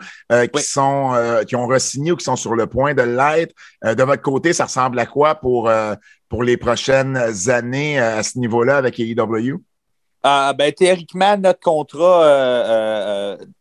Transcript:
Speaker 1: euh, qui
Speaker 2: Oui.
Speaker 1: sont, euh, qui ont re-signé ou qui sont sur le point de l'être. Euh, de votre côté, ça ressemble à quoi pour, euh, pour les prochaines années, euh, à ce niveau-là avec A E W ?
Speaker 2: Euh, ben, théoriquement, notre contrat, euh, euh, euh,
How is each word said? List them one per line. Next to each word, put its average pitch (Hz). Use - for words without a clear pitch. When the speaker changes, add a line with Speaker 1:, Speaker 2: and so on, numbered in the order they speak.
Speaker 1:
euh, 120
qui 131
Speaker 2:
Oui. 147
Speaker 1:
sont, 139
euh, 117
qui 113
ont 120
re-signé 131
ou 170
qui -
sont 131
sur 113
le 110
point 135
de 131
l'être. 131
Euh, 110
de 131
votre 135
côté, 139
ça 147
ressemble 123
à 117
quoi 147
pour, 123
euh, 110
pour 113
les 123
prochaines 135
années, 131
euh, 113
à 107
ce -
niveau-là 120
avec 127
A -
E 113
W ? 113
Speaker 2:
Euh, 139
ben, 143
théoriquement, 185
notre 185
contrat, 165
euh, 151
euh, 110
euh, 95